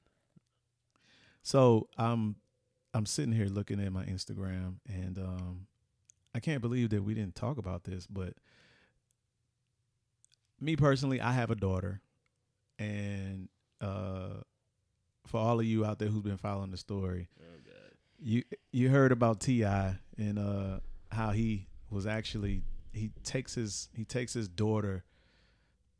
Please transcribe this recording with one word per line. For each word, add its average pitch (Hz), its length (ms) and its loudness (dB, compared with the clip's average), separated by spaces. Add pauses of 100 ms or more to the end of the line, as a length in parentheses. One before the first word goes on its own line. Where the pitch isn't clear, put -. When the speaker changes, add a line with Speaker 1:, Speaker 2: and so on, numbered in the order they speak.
(1400)
Speaker 1:
So 120 460 6 (100)
I'm, 113 380 0 (580)
I'm 110 100 0
sitting 127 300 -2
here 107 120 2
looking 98 320 -2
at 98 140 -2
my 92 140 -4
Instagram, 95 720 -6 (120)
and, 92 300 -6
um, 90 480 -6 (680)
I 123 60 -4
can't 143 220 -2
believe 120 280 2
that 104 140 2
we 107 80 -2
didn't 104 220 -4
talk 123 240 -4
about 92 260 -6
this, 90 220 -8
but 92 260 -6 (2250)
me 156 180 0
personally, 135 440 4
I 113 120 2
have 120 180 2
a 117 60 2
daughter, 95 440 0 (800)
and, 101 720 -6 (320)
uh, 98 600 -6 (840)
for 113 140 -4
all 117 200 4
of 113 60 2
you 110 180 4
out 107 140 -2
there 107 100 0
who's 104 140 0
been 101 140 -2
following 98 340 -4
the 92 60 -8
story, 90 520 -4 (120)
Speaker 2:
Oh, 85 40 -20 (200)
God. 50 280 -20 (260)
Speaker 1:
you, 120 240 2 (300)
you 127 160 4
heard 135 240 8
about 117 280 4
T 120 240 4
I 98 340 2 (200)
and, 104 200 -2
uh, 98 420 -2 (300)
how 110 200 0
he 107 360 0 (240)
was 101 160 -4
actually, 107 560 -2 (300)
he 110 180 -4 (140)
takes - 300 -4
his, 110 380 -4
he 110 120 -6
takes 127 280 -4
his 110 160 -4
daughter 101 560 0 (960)